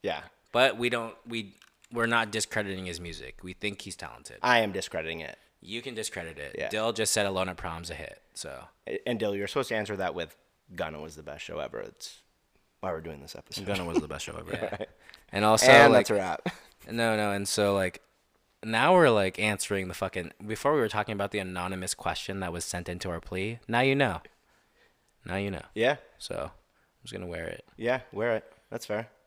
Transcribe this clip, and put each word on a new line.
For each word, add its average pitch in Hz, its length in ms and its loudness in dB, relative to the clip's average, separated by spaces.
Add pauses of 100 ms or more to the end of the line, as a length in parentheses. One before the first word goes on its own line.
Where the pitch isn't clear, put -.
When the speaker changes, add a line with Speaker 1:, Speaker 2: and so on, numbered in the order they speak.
Speaker 1:
Yeah. 80 180 -4 (320)
Speaker 2:
But 120 240 4
we 120 140 0
don't, 117 240 -4 (120)
we, 113 280 -8 (360)
we're 117 140 0
not 117 260 2
discrediting 101 540 -2
his 87 160 -6
music. 78 420 -12
We 92 120 -12
think 101 260 -6
he's - 160 -12
talented. 60 460 -14
Speaker 1:
I 123 160 6
am 107 120 4
discrediting 82 500 -4
it. 76 180 -12 (240)
Speaker 2:
You 107 180 -10
can 123 140 -12
discredit 85 440 -8
it. 73 200 -10
Speaker 1:
Yeah. 67 100 -2
Speaker 2:
Dill 110 240 0
just 110 220 0
said 104 100 4
Alone 95 240 0
at 90 80 -8
Prom's 85 320 -8
a 82 60 -8
hit, - 260 -14 (140)
so. 67 300 -12 (220)
Speaker 1:
A-, - 120 -4 (100)
and 120 100 -2
Dill, 104 160 0
you're 98 140 -4
supposed 135 220 -2
to 117 60 -2
answer 104 200 -4
that 90 180 -2
with, 82 220 -8 (400)
"Gunna 80 240 -6
was 76 160 -12
the 78 60 -16
best 73 200 -12
show 76 160 -10
ever." 58 220 -6
It's - 400 -14 (600)
why 95 120 -4
we're 80 80 -6
doing 78 220 -12
this 73 120 -18
episode. - 300 -12
Speaker 3:
Gunna 92 220 -4
was 85 120 -2
the 73 100 -4
best 71 180 -8
show 78 100 -12
ever. 80 160 -10
Speaker 2:
Yeah. - 180 -4
Speaker 1:
<laughs> 104 80 -8
Right. - 100 -8 (440)
Speaker 2:
And 104 140 2
also, 110 240 8
Speaker 1:
And 139 240 12
Speaker 2:
like, 123 60 10
Speaker 1:
that's 101 100 0
a 107 60 4
wrap. 92 300 -2 (440)
Speaker 2:
No, 113 260 2
no, 104 160 2
and 101 160 -2
so, 101 240 4
like, 95 300 0 (600)
now 113 300 4
we're, 175 160 10
like, 101 300 4
answering 101 500 0
the 87 60 -8
fucking, 92 380 -4 (140)
before 123 280 0
we 147 60 4
were 110 100 4
talking 107 240 -2
about 101 160 -2
the 107 80 -2
anonymous 92 560 -4
question 95 460 -6
that 90 120 -4
was 85 140 -6
sent 87 240 -6
into 90 180 -6
our 85 120 -4
plea. 104 460 -6
Now 117 140 2
you 135 140 4
know. 123 260 2 (1040)
Now 90 120 -6
you 101 140 -2
know. 92 120 -8 (120)
Speaker 1:
Yeah. 123 220 2 (220)
Speaker 2:
So, - 180 -10
I'm - 140 -6 (540)
just 117 100 -12
gonna 95 120 -8
wear 85 200 -8
it. - 180 -10 (140)
Speaker 1:
Yeah, 120 220 0 (120)
wear 110 240 0
it. - 160 -8 (160)
That's 117 160 -10
fair. 110 240 -6 (180)